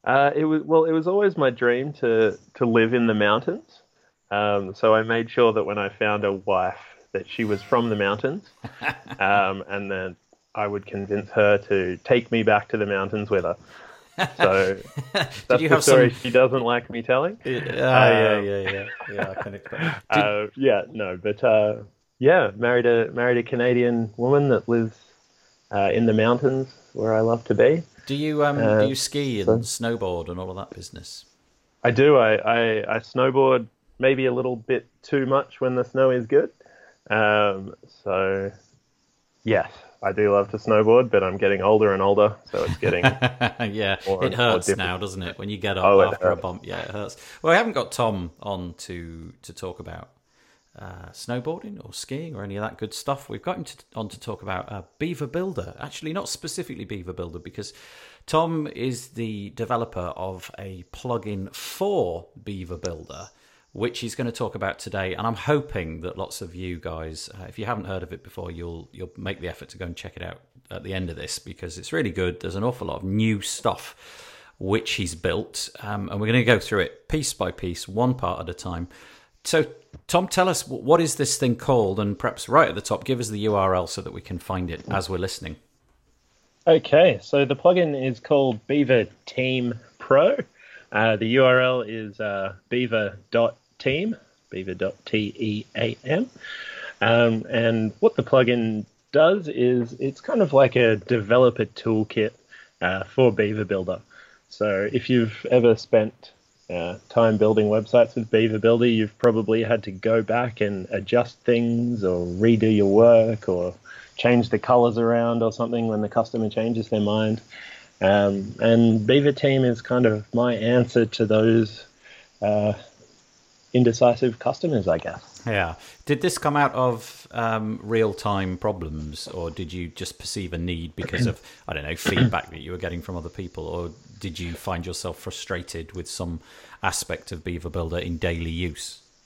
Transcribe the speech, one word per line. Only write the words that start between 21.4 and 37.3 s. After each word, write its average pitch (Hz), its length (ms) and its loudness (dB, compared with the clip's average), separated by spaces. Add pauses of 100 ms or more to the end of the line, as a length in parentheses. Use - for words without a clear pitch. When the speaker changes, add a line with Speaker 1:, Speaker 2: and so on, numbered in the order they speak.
Speaker 1:
uh, 107 400 4 (340)
yeah, 139 380 6
married 120 300 2
a, 117 260 4
married 123 260 0
a 117 60 -2
Canadian 120 720 0
woman 139 320 2
that 120 200 2
lives, 113 300 0 (720)
uh, 101 240 2
in 113 120 2
the 110 60 4
mountains 127 640 2 (200)
where 110 200 0
I 110 60 2
love 113 240 0
to 110 100 0
be. 147 300 4 (220)
Speaker 2:
Do 139 100 -4
you, 147 280 0
um, 143 140 0
Speaker 1:
Uh, 107 220 4
Speaker 2:
do 107 80 4
you 131 80 -2
ski 135 440 -4
and 113 240 2
Speaker 1:
so - 200 -8
Speaker 2:
snowboard 95 460 -4
and 90 100 -8
all 92 100 -10
of 90 60 -12
that 98 140 -12
business? - 560 -18 (580)
Speaker 1:
I 123 80 4
do. 139 240 8
I, 110 220 6
I, 113 580 0
I - 20 -2
snowboard 131 680 2 (320)
maybe 131 260 2
a 123 80 2
little 127 220 -4
bit 117 320 -4 (140)
too 139 240 -2
much 135 340 -2
when 127 160 0
the 123 80 0
snow 131 260 2
is 123 160 0
good. 139 240 4 (600)
Um, 104 640 2 (280)